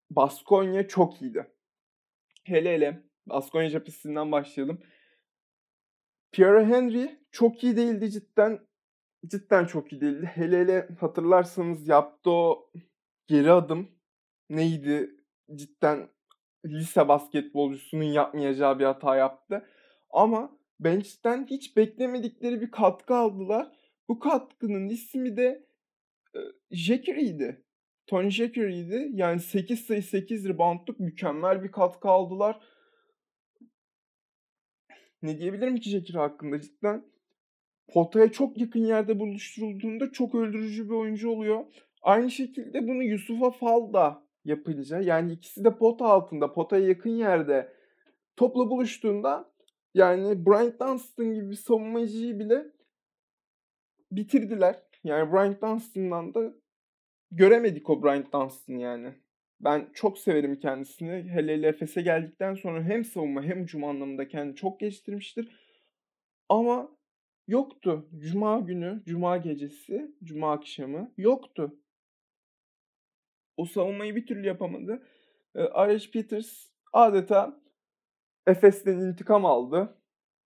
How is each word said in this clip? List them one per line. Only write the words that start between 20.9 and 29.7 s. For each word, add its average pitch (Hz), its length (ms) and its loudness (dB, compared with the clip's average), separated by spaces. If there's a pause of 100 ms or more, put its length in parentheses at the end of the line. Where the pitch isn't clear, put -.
hiç - 300 -6
beklemedikleri 240 840 -2
bir 240 100 -8
katkı 214 440 0
aldılar. 214 600 -2 (320)
Bu 233 120 -4
katkının 226 680 -2
ismi 233 480 -6
de, 254 300 -2 (680)
e, - 40 -10 (320)
Jackery'ydi. 180 920 -4 (420)
Tony 190 220 0
Jackery'ydi. 214 840 -4
Yani 175 280 0
sekiz 196 460 -4